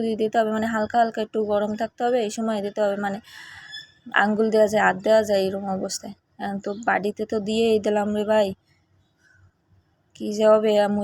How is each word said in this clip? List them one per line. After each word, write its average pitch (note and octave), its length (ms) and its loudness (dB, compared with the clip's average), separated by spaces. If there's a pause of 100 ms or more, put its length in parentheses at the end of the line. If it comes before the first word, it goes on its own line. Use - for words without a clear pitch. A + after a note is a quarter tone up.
দিয়ে A3+ 140 -2
দিতে G#3+ 220 -2
হবে, A3 140 2
মানে A3 140 -2
হালকা A3 320 -2
হালকা A3+ 240 0
একটু A3 220 -6
গরম G#3 320 0
থাকতে A3 260 -6
হবে, B3 200 2
এই G#3 80 -4
সময় A3 320 -4
দিতে G#3 180 -6
হবে, G3+ 220 0
মানে G3 160 -4 (960)
আঙ্গুল G#3 360 4
দেওয়া G#3+ 200 4
যায়, G#3 140 2
হাত F#3+ 180 4
দেওয়া A3 220 4
যায়, G3+ 200 2
এরকম G3 260 -4
অবস্থায়। G3 440 -8 (240)
এখন G3+ 240 -6
তো G#3 80 -6 (160)
বাড়িতে G3 400 -2
তো A3 140 -4
দিয়েই A3 400 2
দিলাম G#3 340 0
রে G#3 100 -2
ভাই, G#3+ 240 2 (1600)
কী G#3+ 220 -12
যে G#3+ 120 0
হবে G#3+ 340 6
আমি G#3 240 0